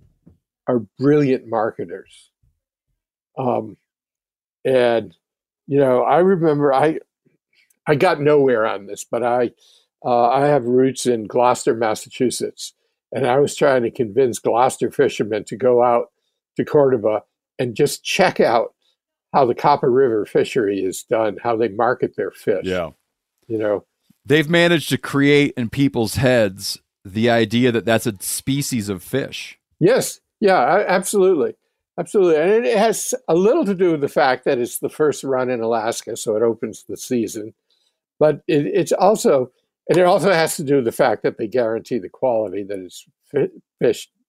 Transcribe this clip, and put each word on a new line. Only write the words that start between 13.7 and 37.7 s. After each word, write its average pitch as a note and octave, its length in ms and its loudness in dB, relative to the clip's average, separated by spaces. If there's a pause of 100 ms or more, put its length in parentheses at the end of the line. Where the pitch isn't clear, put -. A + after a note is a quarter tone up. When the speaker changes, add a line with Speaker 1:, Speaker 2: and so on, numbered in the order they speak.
Speaker 1:
to A2+ 80 -2
convince A#2 480 -2
Gloucester A#2+ 500 0
fishermen G#2+ 560 -2
to B2 100 -12
go B2 280 2
out A#2+ 280 0 (460)
to B2 80 -2
Cordoba A#2+ 580 0 (340)
and B2 180 -6
just - 280 -2
check - 360 0
out A#2+ 340 0 (600)
how C#3+ 120 4
the A#2 100 0
Copper D#3 360 0
River A#2+ 340 2
fishery G#2 540 -2
is F#2+ 240 -6
done, A2+ 400 -2
how A#2 120 -2
they A2 140 0
market A#2 460 -2
their F#2+ 160 -6
fish. F#2 340 -4
Speaker 2:
Yeah. F2+ 260 -4 (560)
Speaker 1:
You A2+ 100 -6
know? G#2 280 -2 (400)
Speaker 2:
They've D3 240 2
managed E3+ 400 2
to B2+ 80 0
create C#3+ 580 2
in A#2 140 -4
people's C3+ 460 -2
heads A2 640 0 (240)
the A2 260 -2
idea A#2 420 2
that A2 140 -2
that's A2+ 220 0
a A2 120 -2
species C3+ 680 -6
of F#2+ 140 -8
fish. - 560 -8 (200)
Speaker 1:
Yes. G3+ 400 2 (200)
Yeah, F3 400 2
a-, G3+ 100 -2
absolutely. F#3 680 0 (420)
Absolutely. F3 440 2
And G#3+ 240 2
it A#3 120 0
has G#3+ 360 0 (160)
a E3 60 2
little A#3 300 2
to G3 100 -2
do F3 160 2
with D3+ 100 -2
the C#3 80 -2
fact C3 360 0
that C#3+ 120 0
it's A#2+ 220 -6
the C#3 100 -6
first D3 340 -2
run B2+ 260 -2
in A#2+ 120 -4
Alaska, A2+ 560 -4
so G#2+ 180 -4
it A2 80 0
opens A2+ 460 -4
the G2 80 -10
season. A2 560 -6 (680)